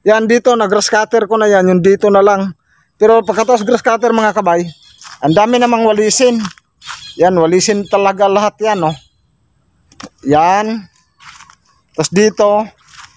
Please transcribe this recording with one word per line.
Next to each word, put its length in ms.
Yan 240
dito, 240
nag-grass 400
cutter 320
ko 160
na 80
yan. 160
Yung 160
dito 320
na 80
lang. 320
Pero 240
pagkatapos 400
grass 160
cutter, 320
mga 240
kabay, 320
ang 80
dami 240
namang 320
walisin. 480
Yan, 240
walisin 480
talaga 400
lahat 320
yan, 320
oh. 40
Yan. 560
Tapos 160
dito, 560